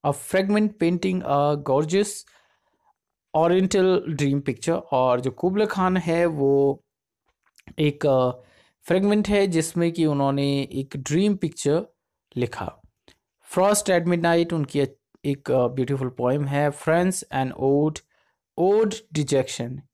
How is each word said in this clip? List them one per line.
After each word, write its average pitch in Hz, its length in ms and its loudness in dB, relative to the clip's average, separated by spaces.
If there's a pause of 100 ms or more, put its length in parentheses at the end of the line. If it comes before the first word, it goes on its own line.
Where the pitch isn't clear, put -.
A 143 40 2
fragment 202 600 0 (140)
painting 180 420 0
a 143 440 0
gorgeous 160 400 2 (1300)
oriental 185 720 2
dream 143 260 0
picture। 143 460 -4
और 127 400 0
जो 131 100 -4
कुबला 190 340 -2
खान 185 320 0
है, 170 280 0
वो 139 580 2 (960)
एक, 147 260 0
अ, 131 240 4 (540)
फ्रेगमेंट 202 440 2
है 202 200 2
जिसमें 170 440 0
कि 170 140 0
उन्होंने 139 560 0
एक 135 360 -8
ड्रीम 185 380 0
पिक्चर 165 500 -2 (520)
लिखा। - 440 -6 (720)
Frost 208 300 2
at 175 220 2
Midnight 170 480 2
उनकी 147 260 -2 (460)
एक, 139 260 -4
अ, 123 160 2
ब्यूटीफुल 131 420 -2
पोएम 131 360 -2
है। 143 260 0
Friends 175 520 0
and 131 280 -4 (120)
Ode, 147 380 2 (580)
Ode 208 360 2 (220)
Dejection 131 600 -2 (160)